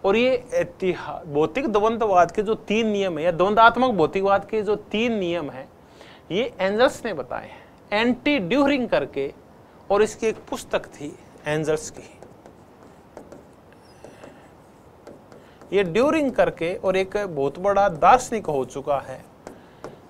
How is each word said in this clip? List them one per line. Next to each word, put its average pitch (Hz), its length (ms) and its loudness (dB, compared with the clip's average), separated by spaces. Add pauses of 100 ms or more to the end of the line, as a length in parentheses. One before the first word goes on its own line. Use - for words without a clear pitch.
और 196 120 4
ये 254 180 4 (200)
इतिहा-, 170 720 -4
भौतिक 156 420 0
द्वंद्ववाद 208 640 4
के 214 120 -2
जो 214 140 -2
तीन 220 300 -2
नियम 196 320 -2
है 151 60 -2
या 175 60 2
द्वंद्वात्मक 196 640 4
भौतिकवाद 196 520 2
के 220 160 -2
जो 208 120 -2 (160)
तीन 226 220 0
नियम 170 380 -4
हैं, 127 180 -14 (640)
ये 196 120 0 (180)
एंजल्स 208 440 2
ने 220 100 -4
बताए 123 340 -8
हैं, - 160 -20 (300)
एंटी 247 460 2
ड्यूरिंग 262 480 2
करके, 143 440 -2 (580)
और 202 120 4
इसकी 220 240 -2
एक 220 100 -2 (140)
पुस्तक - 380 -6
थी - 260 -14 (320)
एंजल्स 156 440 -2
की। - 180 -18 (3750)
ये 196 120 4
ड्यूरिंग 269 480 2
करके 175 420 0
और 190 220 -2
एक 190 220 -2
बहुत 151 400 -4
बड़ा 196 300 2
दार्शनिक 202 580 2
हो 139 200 -2
चुका 139 340 -4
है - 240 -14 (840)